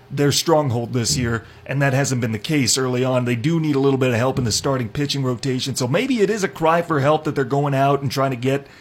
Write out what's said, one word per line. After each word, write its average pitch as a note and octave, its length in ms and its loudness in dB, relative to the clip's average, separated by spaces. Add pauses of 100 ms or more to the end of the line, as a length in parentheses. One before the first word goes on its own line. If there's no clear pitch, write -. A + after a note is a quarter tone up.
(100)
their C#3+ 220 2
stronghold B2+ 640 0
this B2 240 -2
year, A#2 260 -2 (220)
and C#3 160 -2
that C#3 100 2
hasn't C3 300 0
been A2+ 100 -2
the G#2+ 60 -4
case C3+ 400 0
early B2+ 260 0
on. B2+ 220 0
They B2 100 0
do D#3+ 240 0
need D3+ 160 0
a - 20 2
little C3+ 200 4
bit C3 100 2
of A#2+ 80 2
help C3 220 0
in B2+ 60 0
the G#2+ 80 0
starting C3 360 -2
pitching C#3+ 340 -4
rotation. B2+ 540 -4
So B2+ 100 -2
maybe A3 360 0
it F#3 80 2
is G#3+ 120 -2
a F#3 60 -2
cry D#3+ 320 2
for D#3+ 200 0
help D3+ 240 2
that D3+ 100 -2
they're C#3 100 0
going C#3 300 0
out C#3 260 2
and C#3 100 -2
trying C3+ 200 0
to B2+ 80 -4
get, C3+ 280 -2 (140)